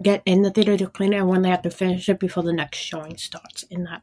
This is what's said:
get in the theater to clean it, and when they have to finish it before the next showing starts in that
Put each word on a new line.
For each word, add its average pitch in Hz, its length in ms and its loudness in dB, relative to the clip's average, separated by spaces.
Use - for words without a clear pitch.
get 196 220 4
in 190 160 6
the 202 100 4
theater 208 280 4
to 185 80 0
clean 196 260 -2
it, 202 60 0
and 190 100 2
when 185 140 4
they 185 80 4
have 180 120 2
to 175 80 -2
finish 180 380 -2
it 190 100 2
before 180 240 -2
the 170 120 0
next 165 240 -4
showing 160 400 -12
starts - 460 -14
in 175 200 -8
that 165 180 -12